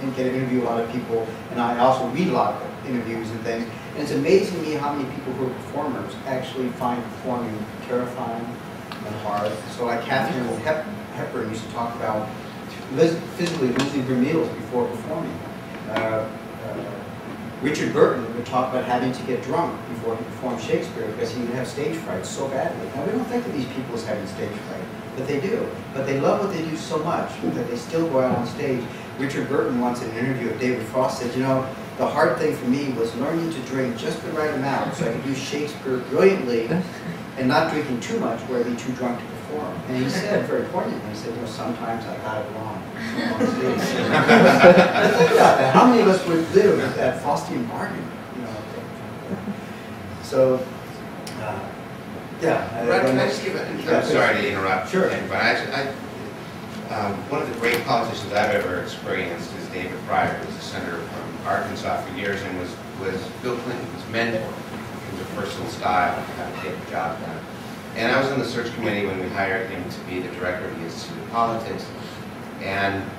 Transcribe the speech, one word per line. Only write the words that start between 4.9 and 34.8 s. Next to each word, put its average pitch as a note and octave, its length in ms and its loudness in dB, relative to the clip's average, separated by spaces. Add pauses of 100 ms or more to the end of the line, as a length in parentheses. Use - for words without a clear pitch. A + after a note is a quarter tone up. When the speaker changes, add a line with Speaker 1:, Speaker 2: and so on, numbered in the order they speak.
Speaker 1:
many C3+ 220 -2
people C3 200 -4
who C3 120 -2
are A#2+ 80 -2
performers C3+ 600 -4 (120)
actually B2+ 440 -2
find B2 340 -2
performing A2+ 600 -4 (220)
terrifying A#2+ 580 -2 (600)
and G#2+ 100 -6
hard. G#2 360 -2 (240)
So B2 100 -2
like A#2 180 -2
Katharine C3 400 0 (160)
Hep-, B2 260 0 (280)
Hepburn A#2 360 -4
used A2+ 140 -6
to - 80 -10
talk A#2+ 240 -2
about G#2+ 320 -2 (640)
lis-, E3 260 6 (180)
physically D#3+ 320 2
losing C3+ 360 2
her B2+ 100 0
meals D3+ 360 4
before B2 360 -2
performing. G#2+ 500 -4 (520)
Uh, A2 400 0 (360)
uh, G#2+ 200 -6 (800)
Richard C3+ 300 0
Burton A#2 420 4
would A#2+ 120 -4
talk B2+ 260 0
about B2 120 0
having B2 280 2
to - 120 -8
get B2 180 -2
drunk D#3 360 0 (100)
before A2+ 280 -4
he A2+ 80 -6
performed A#2+ 360 -6
Shakespeare - 520 -2
because - 200 -2
he B2+ 100 -4
would A#2 120 -2
have B2 140 -2
stage D#3 280 -2
fright F#2 300 -4
so - 220 -4
badly. - 460 -2
Now, - 100 -4
we G3 80 0
don't B3 140 0
think A#3+ 200 0
of - 60 -4
these C3 140 -2
people B2 280 -6
as A2 100 -4
having G2+ 220 -4
stage G2+ 240 -6
fright, - 320 -8 (340)
but C3 120 -2
they C#3+ 120 0
do. - 280 0 (260)
But C3+ 120 -2
they C3+ 140 2
love G3 240 4
what F#3 80 0
they E3 120 -2
do D#3 120 -2
so - 280 -2
much D#3+ 260 -2 (120)
that - 260 0
they A#2+ 80 -2
still E3 320 0
go - 120 4
out B2+ 160 4
on A#2 100 0
stage. C3 360 0 (360)
Richard C3 300 -2
Burton C3 320 2
once B2 220 0
in A2+ 80 -4
an A2 60 -6
interview A#2+ 320 0
with G#2+ 100 -2
David B2 300 0
Frost B2+ 320 2
said, A#2+ 160 -2
"You B2+ 60 2
know, C3 240 2 (320)
the B2+ 80 2
hard - 320 4
thing D#3 180 2
for B2 100 -6
me C3 320 2
was A2+ 180 0
learning D#3+ 360 0
to C3 100 -6
drink B2+ 340 -2
just - 280 -2
the - 80 -6
right D3+ 220 0
amount C3+ 420 0